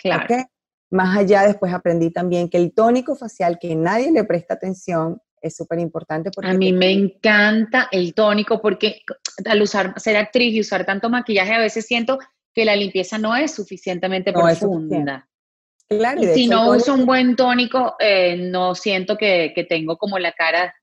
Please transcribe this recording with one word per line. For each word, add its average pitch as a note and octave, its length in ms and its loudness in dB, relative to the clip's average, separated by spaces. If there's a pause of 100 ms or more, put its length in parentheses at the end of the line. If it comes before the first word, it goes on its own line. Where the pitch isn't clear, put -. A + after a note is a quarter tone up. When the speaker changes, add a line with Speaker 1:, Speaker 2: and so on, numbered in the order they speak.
Speaker 1:
Claro. F3 220 -2
Speaker 2:
¿Ok? B3 240 -2 (440)
Más F#3 260 2
allá, G3 300 4
después G3 260 0
aprendí E3+ 380 0
también F3 380 -2
que F3+ 80 0
el F3 160 2
tónico B3 420 2
facial, F3+ 440 -4
que D#3+ 160 -6
nadie G#3+ 360 0
le A3+ 140 4
presta E3+ 300 -2
atención, F3+ 640 -6 (200)
es D#3+ 140 -8
súper E3 240 -6
importante E3 520 -6
porque F#3+ 180 -6
Speaker 1:
A F#3+ 40 0
mí F#3+ 180 2
Speaker 2:
te F3+ 60 2
Speaker 1:
me F#3 140 4
encanta G#3+ 1000 2
el F3+ 220 -2
tónico G#3+ 480 0
porque G#3+ 400 -2 (440)
al G#3+ 160 2
usar, G3 380 -2
ser G#3+ 180 0
actriz A3 360 0
y A3 60 0
usar F#3+ 260 -2
tanto G3 240 -2
maquillaje, A3 440 0
a A3+ 60 2
veces A3 260 -2
siento B3 340 -2 (340)
que A3+ 120 0
la G#3 100 4
limpieza F#3+ 420 -4
no A3 180 -2
es D#4 160 -2
suficientemente F#3+ 840 -6
Speaker 2:
No E3+ 140 4
es E3 120 4
Speaker 1:
profunda. G3 180 -2 (100)
Speaker 2:
suficiente. C#3+ 360 -4 (640)
Claro, A3 340 -2
y - 20 2
Speaker 1:
Y F#3+ 40 4
Speaker 2:
de E3+ 60 4
Speaker 1:
si B3+ 100 4
Speaker 2:
hecho A#3 100 4
el A3+ 40 6
Speaker 1:
no A3+ 140 4
uso B3 200 4
Speaker 2:
tónico C4 100 4
Speaker 1:
un B3 40 2
buen B3+ 300 4
tónico, B3 640 0
eh, F3+ 500 2
no F3+ 260 0
siento F#3+ 420 -4
que, F3+ 380 0
que E3+ 80 -2
tengo E3 340 -4
como G3+ 220 -6
la E3+ 140 -4
cara E3+ 500 -2